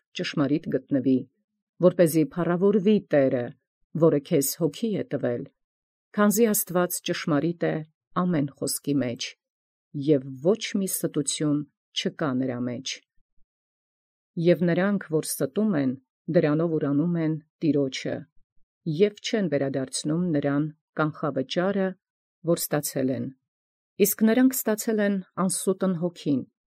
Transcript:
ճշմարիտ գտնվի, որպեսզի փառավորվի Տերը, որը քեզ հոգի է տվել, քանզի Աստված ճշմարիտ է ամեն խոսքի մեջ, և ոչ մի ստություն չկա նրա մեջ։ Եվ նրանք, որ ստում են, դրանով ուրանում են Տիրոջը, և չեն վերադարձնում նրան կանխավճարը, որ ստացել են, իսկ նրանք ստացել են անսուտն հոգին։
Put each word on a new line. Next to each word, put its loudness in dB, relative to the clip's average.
ճշմարիտ -2
գտնվի, 2
որպեսզի 6
փառավորվի 2
Տերը, 2
որը 4
քեզ 0
հոգի -2
է -2
տվել, -4
քանզի 4
Աստված -2
ճշմարիտ -2
է 0
ամեն 0
խոսքի -4
մեջ, -4
և 2
ոչ 0
մի -2
ստություն -2
չկա -4
նրա -2
մեջ։ -8
Եվ 4
նրանք, 0
որ -2
ստում -2
են, 0
դրանով 2
ուրանում 0
են 0
Տիրոջը, -2
և 2
չեն -2
վերադարձնում -2
նրան 0
կանխավճարը, -2
որ 2
ստացել -2
են, -4
իսկ 2
նրանք 4
ստացել -2
են 0
անսուտն 0
հոգին։ -2